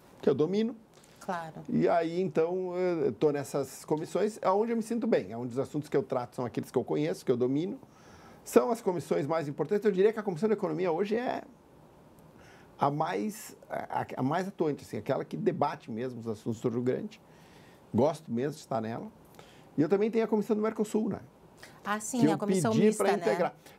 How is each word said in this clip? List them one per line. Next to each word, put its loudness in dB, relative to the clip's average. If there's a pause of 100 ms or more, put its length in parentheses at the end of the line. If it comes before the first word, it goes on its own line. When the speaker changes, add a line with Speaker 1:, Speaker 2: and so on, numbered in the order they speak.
(220)
Speaker 1:
que 4
eu 4
domino. 2 (460)
Speaker 2:
Claro. -8
Speaker 1:
E 4
aí, 2
então, 0
eu 2
tô 4
nessas -4
comissões, -2
aonde 2
eu 0
me -2
sinto -2
bem, 2
aonde -6
os -2
assuntos -4
que 2
eu 4
trato -4
são -4
aqueles -6
que 2
eu 0
conheço, -2
que -4
eu 4
domino. 0 (640)
São 4
as 0
comissões -2
mais 0
importantes. -2
Eu 6
diria 6
que -6
a -6
Comissão -2
de 4
Economia 0
hoje 0
é -2 (1300)
a 2
mais, -4 (140)
a, -4 (120)
a -2
mais 0
atuante, -2
assim, -8
aquela -2
que -8
debate -2
mesmo -6
os -8
assuntos -6
do 0
Rio -2
Grande. -2 (760)
Gosto 2
mesmo -2
de -16
estar -4
nela. -6 (720)
E 2
eu 4
também 2
tenho 2
a -6
Comissão 2
do -2
Mercosul, 0
né? -6 (600)
Speaker 2:
Ah, -4
sim, -4
Speaker 1:
Que 8
Speaker 2:
a 8
Speaker 1:
eu 0
Speaker 2:
comissão 2
Speaker 1:
pedi 4
Speaker 2:
mista, 4
Speaker 1:
pra 4
Speaker 2:
né? 2
Speaker 1:
integrar. 2 (240)